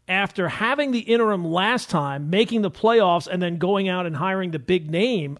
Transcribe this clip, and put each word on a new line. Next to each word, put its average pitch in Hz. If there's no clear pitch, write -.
after 185
having 269
the 233
interim 214
last 190
time, 143
making 220
the 190
playoffs, 196
and 180
then 170
going 190
out 180
and 160
hiring 185
the 156
big 165
name, 170